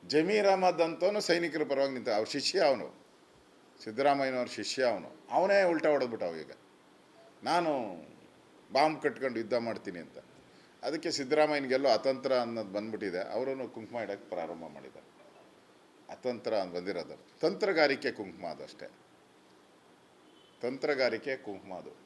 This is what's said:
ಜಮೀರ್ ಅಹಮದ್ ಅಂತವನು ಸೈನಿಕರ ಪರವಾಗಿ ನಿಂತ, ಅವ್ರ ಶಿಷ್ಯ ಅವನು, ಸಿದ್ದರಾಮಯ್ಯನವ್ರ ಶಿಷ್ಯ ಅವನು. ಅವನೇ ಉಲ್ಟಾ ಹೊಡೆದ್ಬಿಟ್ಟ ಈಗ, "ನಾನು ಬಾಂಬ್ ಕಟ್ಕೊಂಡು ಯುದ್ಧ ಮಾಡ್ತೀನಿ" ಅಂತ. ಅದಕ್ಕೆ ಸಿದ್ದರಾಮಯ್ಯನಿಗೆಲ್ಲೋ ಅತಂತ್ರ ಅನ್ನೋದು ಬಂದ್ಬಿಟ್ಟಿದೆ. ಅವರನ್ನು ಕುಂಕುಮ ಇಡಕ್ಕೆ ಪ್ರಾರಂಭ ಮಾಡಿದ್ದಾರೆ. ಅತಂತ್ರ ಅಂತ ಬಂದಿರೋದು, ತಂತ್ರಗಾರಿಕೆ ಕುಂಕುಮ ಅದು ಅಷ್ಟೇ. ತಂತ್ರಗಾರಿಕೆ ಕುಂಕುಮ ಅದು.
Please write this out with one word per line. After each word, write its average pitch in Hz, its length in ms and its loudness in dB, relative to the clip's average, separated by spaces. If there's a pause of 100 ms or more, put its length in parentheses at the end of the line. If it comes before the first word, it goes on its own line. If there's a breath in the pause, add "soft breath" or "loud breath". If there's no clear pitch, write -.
ಜಮೀರ್ 196 400 4
ಅಹಮದ್ 185 340 4
ಅಂತವನು 175 400 2
ಸೈನಿಕರ 165 420 0
ಪರವಾಗಿ 139 300 0
ನಿಂತ, 120 160 -6
ಅವ್ರ 107 180 0
ಶಿಷ್ಯ 143 320 -2
ಅವನು, 127 360 2 (880)
ಸಿದ್ದರಾಮಯ್ಯನವ್ರ 131 640 2
ಶಿಷ್ಯ 120 360 -4
ಅವನು. 98 320 0 (140)
ಅವನೇ 190 340 4
ಉಲ್ಟಾ 160 260 2
ಹೊಡೆದ್ಬಿಟ್ಟ 123 340 0
ಈಗ, 80 280 -6 (920)
"ನಾನು 160 260 0 (1040)
ಬಾಂಬ್ 147 280 4
ಕಟ್ಕೊಂಡು 123 380 -2
ಯುದ್ಧ 110 140 -2
ಮಾಡ್ತೀನಿ" 104 460 -2
ಅಂತ. 76 180 -16 (680 loud breath)
ಅದಕ್ಕೆ 160 280 -2
ಸಿದ್ದರಾಮಯ್ಯನಿಗೆಲ್ಲೋ 139 760 2
ಅತಂತ್ರ 131 440 2
ಅನ್ನೋದು 117 360 0
ಬಂದ್ಬಿಟ್ಟಿದೆ. 104 640 -4
ಅವರನ್ನು 131 360 -4
ಕುಂಕುಮ 113 300 -10
ಇಡಕ್ಕೆ 101 300 -8
ಪ್ರಾರಂಭ 82 440 -8
ಮಾಡಿದ್ದಾರೆ. 71 320 -18 (1040)
ಅತಂತ್ರ 120 420 -4
ಅಂತ 92 220 -2
ಬಂದಿರೋದು, 87 640 -8
ತಂತ್ರಗಾರಿಕೆ 156 720 0
ಕುಂಕುಮ 92 340 -10
ಅದು 71 180 -10
ಅಷ್ಟೇ. - 260 -16 (1700)
ತಂತ್ರಗಾರಿಕೆ 131 760 -2
ಕುಂಕುಮ 95 360 -12
ಅದು. 80 320 -14